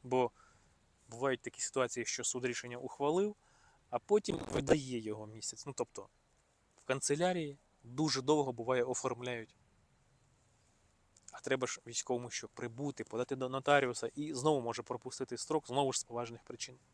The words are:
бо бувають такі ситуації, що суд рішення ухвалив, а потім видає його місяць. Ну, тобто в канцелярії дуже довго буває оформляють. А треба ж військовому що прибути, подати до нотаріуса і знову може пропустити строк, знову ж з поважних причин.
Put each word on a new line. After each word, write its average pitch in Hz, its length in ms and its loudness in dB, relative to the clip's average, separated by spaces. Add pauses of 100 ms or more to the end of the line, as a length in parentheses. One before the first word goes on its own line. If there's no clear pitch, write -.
бо 127 280 4 (760)
бувають 127 320 0
такі - 200 -10
ситуації, 123 440 0
що - 180 -4
суд 123 220 -2
рішення 123 320 -4
ухвалив, 156 580 0 (540)
а 120 100 -2
потім - 380 2
видає 135 640 2
його 107 280 -6
місяць. - 380 -10
Ну, 143 80 -8
тобто - 360 -6 (760)
в - 40 -14
канцелярії 147 720 0 (260)
дуже 135 380 0
довго 139 320 4
буває 123 300 2
оформляють. 123 720 -4 (1800)
А - 80 -16
треба 131 280 0
ж - 200 -8
військовому 120 420 -2
що - 180 -8
прибути, 123 560 -6
подати 123 320 -2
до 131 140 -4
нотаріуса 131 680 4
і 147 180 -6
знову 139 280 4
може 113 220 -4
пропустити 123 540 -6
строк, - 300 -2
знову 131 260 2
ж - 60 0
з - 40 -6
поважних 117 400 -8
причин. 123 360 -12 (140)